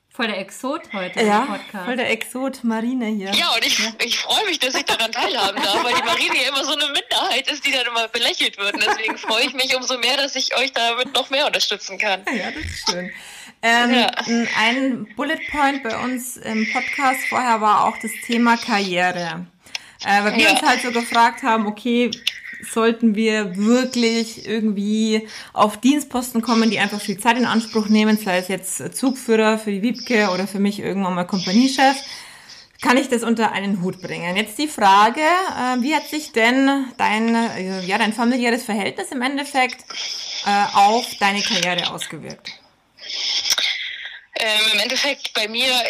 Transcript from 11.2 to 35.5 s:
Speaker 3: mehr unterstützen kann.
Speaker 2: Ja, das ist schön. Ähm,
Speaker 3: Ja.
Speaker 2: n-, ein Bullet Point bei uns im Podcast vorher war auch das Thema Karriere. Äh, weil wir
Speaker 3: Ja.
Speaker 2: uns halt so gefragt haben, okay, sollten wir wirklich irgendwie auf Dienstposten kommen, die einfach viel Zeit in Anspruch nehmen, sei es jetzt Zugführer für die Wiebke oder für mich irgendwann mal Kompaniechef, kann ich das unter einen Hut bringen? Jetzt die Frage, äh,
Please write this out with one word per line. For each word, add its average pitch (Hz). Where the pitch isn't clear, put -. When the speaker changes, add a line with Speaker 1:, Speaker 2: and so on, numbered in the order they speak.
Speaker 3:
mehr 277
unterstützen -
kann. 196
Speaker 2:
Ja, 214
das 302
ist -
schön. 180
Ähm, 240
Speaker 3:
Ja. 240
Speaker 2:
n-, 233
ein 233
Bullet 294
Point 277
bei 226
uns 247
im 220
Podcast 262
vorher 233
war 214
auch 226
das 220
Thema 233
Karriere. 180
Äh, 202
weil 208
wir 226
Speaker 3:
Ja. 214
Speaker 2:
uns -
halt 240
so 247
gefragt 233
haben, 226
okay, 233
sollten 226
wir 214
wirklich 233
irgendwie 214
auf 208
Dienstposten 254
kommen, 226
die 196
einfach 202
viel 202
Zeit 240
in 247
Anspruch 214
nehmen, 214
sei 190
es 185
jetzt -
Zugführer 220
für 214
die 196
Wiebke 214
oder 185
für 202
mich 202
irgendwann 185
mal 180
Kompaniechef, 262
kann 247
ich 277
das 233
unter 226
einen 196
Hut 180
bringen? 170
Jetzt 214
die 302
Frage, 214
äh, 311